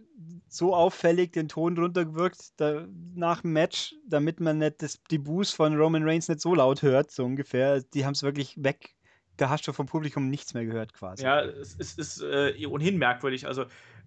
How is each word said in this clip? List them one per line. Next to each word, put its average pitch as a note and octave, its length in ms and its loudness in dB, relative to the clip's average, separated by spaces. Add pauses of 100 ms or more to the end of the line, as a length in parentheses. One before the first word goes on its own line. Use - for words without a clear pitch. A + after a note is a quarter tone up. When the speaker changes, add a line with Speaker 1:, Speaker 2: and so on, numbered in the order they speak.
(480)
Speaker 1:
so F3+ 260 0
auffällig F3 580 4
den D#3 160 -2
Ton E3+ 280 -2
runtergewirkt, E3+ 840 -2
da, D3+ 280 0 (280)
nach E3+ 280 -2
dem E3+ 100 -2
Match, D#3+ 420 0 (120)
damit D#3+ 340 0
man D#3 180 0
nicht D3+ 240 0
das, - 180 -8 (100)
die D#3+ 80 2
Boos D#3+ 340 -2
von D#3 240 2
Roman D#3 280 4
Reigns E3 240 0
nicht D#3 120 0
so F3 140 2
laut C3+ 280 4
hört, C#3 280 4
so B2+ 160 -4
ungefähr. C3+ 560 0
Die C3+ 240 -4
haben's C#3 160 -4
wirklich C#3 400 -4
weg, - 340 -4 (400)
da C3 140 2
hast D3+ 180 -2
du C#3+ 60 -6
vom C#3+ 120 -4
Publikum C#3+ 440 -2
nichts - 240 -8
mehr A#2 100 -4
gehört A2+ 300 -6
quasi. A#2+ 400 -2
Speaker 2:
Ja, D3 100 2
es, - 340 -12
es - 160 -10
ist, D3 280 -10
äh, C#3+ 440 0
ohnehin D3+ 320 -2
merkwürdig. C3 480 0
Also, C3 200 -6 (400)